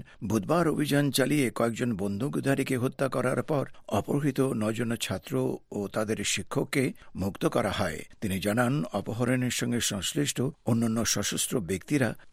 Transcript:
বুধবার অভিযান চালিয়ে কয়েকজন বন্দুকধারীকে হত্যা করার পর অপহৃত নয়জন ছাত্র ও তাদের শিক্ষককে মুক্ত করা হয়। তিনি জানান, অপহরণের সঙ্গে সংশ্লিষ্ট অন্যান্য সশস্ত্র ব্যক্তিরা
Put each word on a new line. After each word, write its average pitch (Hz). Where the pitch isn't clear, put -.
বুধবার 113
অভিযান 143
চালিয়ে 139
কয়েকজন 117
বন্দুকধারীকে 127
হত্যা 131
করার 127
পর 139
অপহৃত 139
নয়জন 117
ছাত্র -
ও 113
তাদের 107
শিক্ষককে -
মুক্ত 92
করা 120
হয়। 90
তিনি 98
জানান, 120
অপহরণের 123
সঙ্গে 120
সংশ্লিষ্ট 117
অন্যান্য 117
সশস্ত্র -
ব্যক্তিরা 101